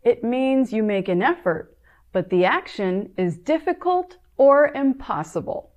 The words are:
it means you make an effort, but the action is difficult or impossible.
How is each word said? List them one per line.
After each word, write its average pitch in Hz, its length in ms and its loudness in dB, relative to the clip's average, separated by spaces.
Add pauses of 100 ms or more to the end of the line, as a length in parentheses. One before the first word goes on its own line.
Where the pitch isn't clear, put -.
it 240 200 2
means 262 500 0
you 220 100 0
make 196 240 -2
an 180 160 0
effort, 247 520 -2 (360)
but 185 180 -2
the 180 160 2
action 202 720 -4
is 175 200 -2
difficult 359 800 -2 (200)
or 277 380 6
impossible. 254 1000 -4